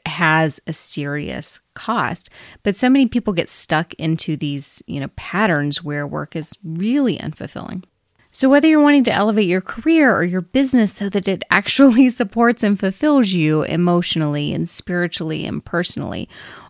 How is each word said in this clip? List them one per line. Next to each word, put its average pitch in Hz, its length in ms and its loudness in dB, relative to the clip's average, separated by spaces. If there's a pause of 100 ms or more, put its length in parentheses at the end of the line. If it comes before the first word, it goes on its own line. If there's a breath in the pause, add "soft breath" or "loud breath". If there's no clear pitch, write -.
has 160 640 0
a 156 80 -6
serious - 840 -6 (160)
cost. 175 540 -6 (340 loud breath)
But 202 140 -2
so 254 140 2
many 269 180 4
people 220 240 -2
get 165 160 -2
stuck - 460 -2
into 160 420 -2
these, 143 500 -6
you - 140 -8
know, 135 160 -8
patterns 160 680 -2
where 147 240 -6
work 147 300 -10
is 151 160 -8 (100)
really 208 540 -2
unfulfilling. - 680 -10 (460)
So - 200 2
whether 285 160 6
you're 311 160 6
wanting 285 220 6
to - 80 0
elevate 208 360 2
your 180 120 2
career 285 540 2
or 139 100 0
your 180 180 -2
business 254 500 2
so 202 160 -6
that 190 200 -4
it 190 220 -2
actually 254 580 4
<laughs> - 20 0
supports 233 520 0
and 202 160 2
fulfills 247 520 2
you 156 320 2
emotionally 160 920 0
and 165 160 -4
spiritually 170 760 -4
and - 180 -8
personally, 92 640 -6 (420 loud breath)